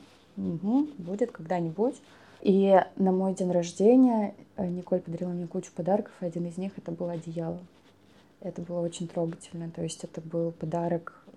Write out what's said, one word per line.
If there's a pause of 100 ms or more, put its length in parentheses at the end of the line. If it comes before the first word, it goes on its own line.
(360)
мгм,
будет
когда-нибудь". (460)
И (200)
на
мой
день
рождения, (240)
э,
Николь
подарила
мне
кучу
подарков, (100)
и
один
из
них
это
было
одеяло. (840)
Это
было
очень
трогательно.
То
есть
это
был
подарок, (140)